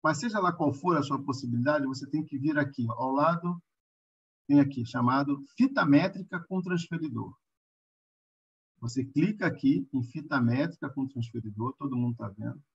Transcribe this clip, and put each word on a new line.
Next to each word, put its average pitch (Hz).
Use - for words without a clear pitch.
Mas 151
seja 214
lá 180
qual 151
for 175
a 139
sua 139
possibilidade, 131
você 135
tem 156
que 143
vir 147
aqui, 139
ó, -
ao 131
lado, 170
tem 143
aqui, 135
chamado 131
fita 247
métrica 180
com 185
transferidor. 160
Você 120
clica 185
aqui 156
em 131
fita 143
métrica 131
com 135
transferidor, 117
todo 135
mundo 120
tá 110
vendo. 110